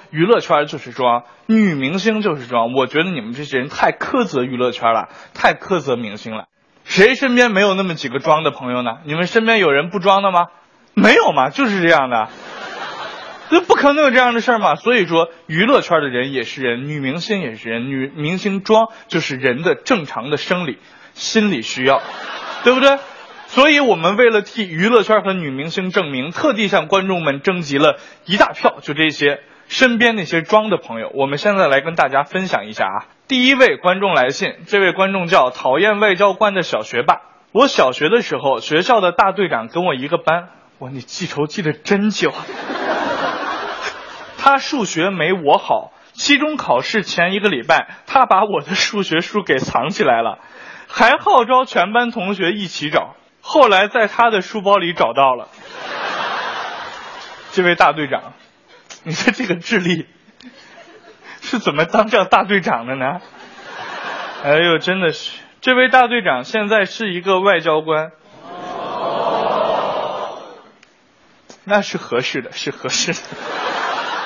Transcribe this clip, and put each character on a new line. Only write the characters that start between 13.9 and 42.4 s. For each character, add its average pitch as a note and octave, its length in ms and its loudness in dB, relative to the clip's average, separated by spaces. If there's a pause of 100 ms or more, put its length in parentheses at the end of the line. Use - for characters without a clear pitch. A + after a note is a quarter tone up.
能 D4+ 120 2
有 C#4 80 4
这 A#3 40 4
样 B3 160 4
的 A#3 80 0
事 B3 120 0
儿 A3+ 80 2
嘛！ D#3+ 160 2
所 B3 200 0
以 F#3+ 100 2
说 E3 220 2 (200)
娱 D#3+ 160 2
乐 A#3+ 160 4
圈 E3 200 2
的 C#3+ 80 -2
人 B2+ 240 -2
也 B2+ 120 -4
是 C3 180 -12
人， B2 240 -2
女 D3+ 140 -8
明 C3+ 180 -4
星 G3 220 -4
也 A#2+ 160 -8
是 A2 120 -14
人， A#2 200 -6
女 C3+ 260 -4
明 D#3+ 240 -4
星 G3 240 -4
装 G#3+ 240 4 (220)
就 F3 100 -2
是 C#3+ 160 -6
人 B2+ 280 0
的 E3 120 2
正 G3+ 300 -2
常 B2 260 -10
的 D3 60 -2
生 F3+ 320 -4
理、 - 100 -8 (360)
心 G#3 360 0
理 C#3 100 -2
需 B2+ 240 -6
要， C3+ 160 4 (600)
对 B3 120 6
不 C4 60 2
对？ C#4 180 6 (500)
所 C#4 200 4
以 D4 120 4
我 A#3 160 2
们 E3+ 200 0
为 A#3 140 6
了 G#3+ 120 2
替 G#3 260 -6
娱 E3+ 200 0
乐 A#3 140 6
圈 G#3+ 220 2
和 F#3+ 80 -2
女 E3+ 180 -4
明 C#3 200 -8
星 F#3 200 -6
证 E3 220 -2
明， C3+ 180 -6
特 C#4+ 220 0
地 G#3 160 0
向 D#3+ 180 0
观 F#3+ 220 0
众 F3+ 160 -2
们 C#3 160 -2
征 F3+ 220 -2
集 C#3+ 140 -4
了 D3 220 4 (260)
一 F3 120 -4
大 - 160 2
票， - 300 0
就 D3+ 120 -8
这 D#3 160 0
些 C#3+ 300 -2 (260)
身 A#3+ 320 2
边 A#3 160 2
那 G3 100 -6
些 E3 180 -2
装 G#3+ 280 2
的 F3+ 60 0
朋 A#2 240 -8
友。 G#2+ 120 -8
我 C#3 140 0
们 C#3+ 100 -2
现 G3+ 220 0
在 F#3 80 4
来 C#3 140 4
跟 E3 160 -6
大 D#3 120 2
家 C3+ 140 0
分 F#3 240 -4
享 G#2+ 220 -4
一 A2 40 -12
下 A2 120 -2
啊。 G2 260 -6 (160)
第 B3+ 220 2
一 C4+ 80 4
位 B3 200 4
观 F#3 220 0
众 G3 160 0
来 B2+ 140 4
信， D#3 260 -4 (140)
这 G3+ 100 2
位 F#3 140 4
观 F#3+ 200 0
众 F#3 140 -4
叫 D#3+ 240 4
讨 C3 300 0
厌 G#3 180 2
外 G#3 160 2
交 G3 200 2
官 G3+ 200 0
的 F#3 80 -2
小 A2+ 200 -4
学 A#2+ 200 -4
霸。 E3 200 0 (280)
“我 B3+ 160 4
小 C3+ 240 2
学 D3 180 0
的 A3+ 140 2
时 D3 160 -4
候， C3 220 0
学 D#3 220 0
校 A3+ 180 2
的 F3+ 100 2
大 F#3+ 220 2
队 F#3 160 -2
长 A#2 180 -2
跟 E3 180 -4
我 D#3+ 120 0
一 C3 100 -8
个 E3+ 100 -2
班。” F3 340 -2 (280)
哇， - 100 -14
你 C3+ 120 -12
记 - 260 -12
仇 D3+ 220 -4
记 F#3 140 -8
得 D#3 100 -2
真 G3+ 380 0
久。 E3+ 220 -2 (2000)